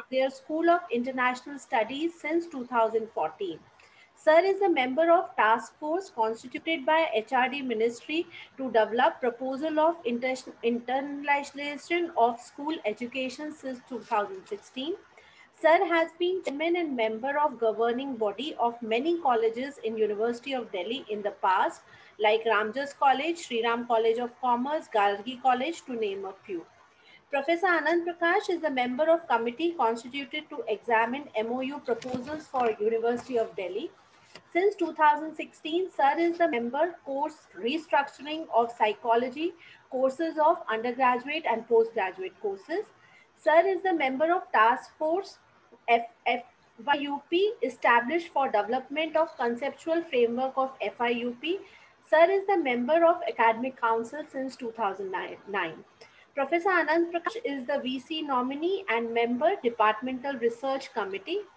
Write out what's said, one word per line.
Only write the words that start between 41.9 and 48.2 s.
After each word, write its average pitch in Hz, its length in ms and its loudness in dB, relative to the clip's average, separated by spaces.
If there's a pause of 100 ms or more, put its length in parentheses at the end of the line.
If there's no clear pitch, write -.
courses. 285 440 -6 (500)
Sir 311 300 6
is 381 180 0
the 370 100 2
member 302 400 0
of 359 200 -2
task 226 440 4
force 339 400 -2 (500)
F, 233 140 4 (260)
F 240 160 -2 (420)
Y 285 100 2
U 285 340 -4
P 392 240 2 (100)
established 262 720 2